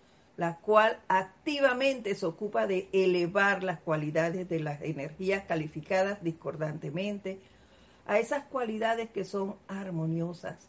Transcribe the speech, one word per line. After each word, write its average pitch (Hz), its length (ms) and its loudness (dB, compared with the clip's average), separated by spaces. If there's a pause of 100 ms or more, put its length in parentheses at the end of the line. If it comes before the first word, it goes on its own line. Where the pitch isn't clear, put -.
(380)
la 170 180 0
cual 214 420 6 (100)
activamente 254 1080 2
se 196 100 -4
ocupa 208 420 -2
de 190 260 -2
elevar 185 720 4
las 180 180 -2
cualidades 160 680 0
de 165 120 0
las 147 200 -6
energías 160 640 -4
calificadas 185 800 -2
discordantemente 165 1120 -6 (680)
a 202 120 2
esas 277 260 0
cualidades 226 680 -2
que 196 140 -4
son 196 320 -4 (120)
armoniosas, 170 880 -4 (120)